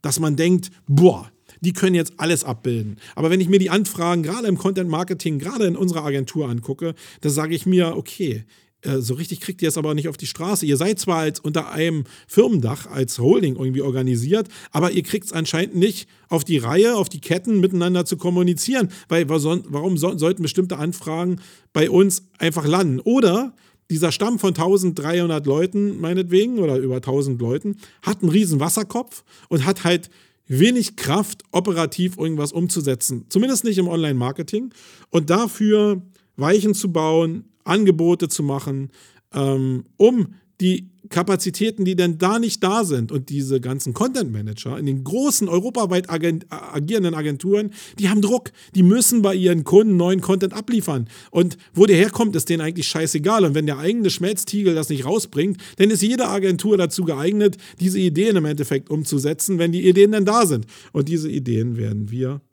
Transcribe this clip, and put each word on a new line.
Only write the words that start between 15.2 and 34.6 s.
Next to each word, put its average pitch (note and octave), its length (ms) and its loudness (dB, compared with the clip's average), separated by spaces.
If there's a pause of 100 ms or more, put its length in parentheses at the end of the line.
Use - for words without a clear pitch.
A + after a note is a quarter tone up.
anscheinend E3 420 -4
nicht G3 320 0 (220)
auf D#3 140 0
die D#3+ 140 0
Reihe, F3 380 2
auf G3 140 0
die D3+ 120 -14
Ketten F#3 380 0
miteinander F3+ 460 0
zu F3 120 -6
kommunizieren, F3+ 720 0 (180)
weil E3 220 0
wa-, D#3+ 80 0
son-, D#3+ 300 -2
warum E3 300 -2
so-, F3 200 -2
sollten E3 240 0
bestimmte F3+ 360 -2
Anfragen E3+ 640 -4 (320)
bei D#3+ 180 2
uns F#3 320 4 (160)
einfach D#3+ 260 -2
landen? D#3 360 2
Oder A#3 520 2 (380)
dieser D#3+ 200 0
Stamm A3+ 280 -2
von F#3 160 0
tausenddreihundert E3+ 880 0
Leuten, F#3 540 0
meinetwegen, F#3 580 0
oder D3+ 200 2
über B2+ 240 -2
tausend C3+ 380 -2
Leuten, A#2 380 -4 (240)
hat - 220 -2
einen E3 80 4
riesen E3+ 280 2
Wasserkopf G3+ 640 -4 (260)
und C#3 160 0
hat F#3+ 180 0
halt F3 260 2 (380)
wenig G#3+ 500 2
Kraft, G3 540 -2
operativ F3+ 640 -2
irgendwas D#3 340 -4
umzusetzen. C#3+ 800 -2
Zumindest B3 340 0
nicht A3 140 0
im F3+ 100 0
Online-Marketing. D#3+ 840 -4 (360)